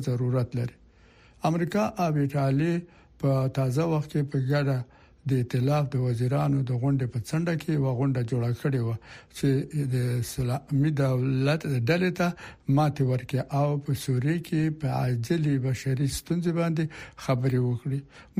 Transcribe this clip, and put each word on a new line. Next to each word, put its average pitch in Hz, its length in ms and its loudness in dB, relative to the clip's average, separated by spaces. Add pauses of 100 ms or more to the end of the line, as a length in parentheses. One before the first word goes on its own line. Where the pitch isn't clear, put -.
(100)
ضرورت 123 480 0
لري. 120 240 -6 (680)
امریکا 175 320 0 (200)
او 160 120 2
ایټالیا 143 680 2 (380)
په 135 280 2 (100)
تازه 131 260 0 (100)
وخت 151 180 -2
کې 147 100 0 (100)
په 143 60 0 (120)
ګډه 139 280 2 (500)
د 131 120 4
ائتلاف 135 520 2
د 131 120 0
وزیرانو 131 540 0 (100)
د 127 120 0
غونډې 131 320 2
په 120 160 -4
څنډه 170 320 0
کې - 160 -6
یوه 135 220 0
غونډه 131 320 0
جوړه 120 200 0 (100)
کړې 135 260 0
وه 117 100 -2 (400)
چې 143 120 2 (440)
د 127 40 0 (280)
اسلامي 135 720 0
دولت 135 640 2 (260)
ډلې 180 300 2
ته 175 100 2 (480)
ماتې 147 340 2
ورکړي 127 300 -2 (200)
او 147 80 2 (180)
په 139 160 -2
سوریه 139 460 0
کې 156 140 0 (180)
په 139 80 -2 (100)
عاجلې 135 560 0 (120)
بشري 135 500 -2
ستونزې 170 420 -2
باندې 165 260 0 (400)
خبرې 127 380 2
وکړي. 123 380 -2 (400)